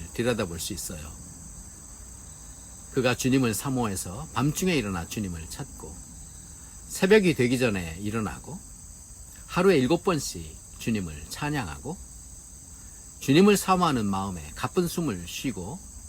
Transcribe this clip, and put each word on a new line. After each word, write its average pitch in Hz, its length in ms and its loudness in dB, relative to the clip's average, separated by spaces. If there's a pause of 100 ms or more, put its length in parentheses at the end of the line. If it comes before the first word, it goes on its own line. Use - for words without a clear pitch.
(140)
들여다볼 107 460 0
수 - 120 -4
있어요. - 520 -10 (1700)
그가 123 240 4
주님을 127 380 4
사모해서 117 800 -2
밤중에 151 420 2
일어나 95 320 0
주님을 87 400 -6
찾고 - 460 -12 (920)
새벽이 190 460 6
되기 123 240 4
전에 92 420 0
일어나고 104 600 -4 (840)
하루에 180 320 6
일곱 135 260 4
번씩 110 500 -2 (240)
주님을 85 500 -2
찬양하고 143 680 -4 (1200)
주님을 196 360 8
사모하는 170 500 4
마음에 95 480 -2
가쁜 - 320 0
숨을 117 400 -2
쉬고 101 540 -6 (280)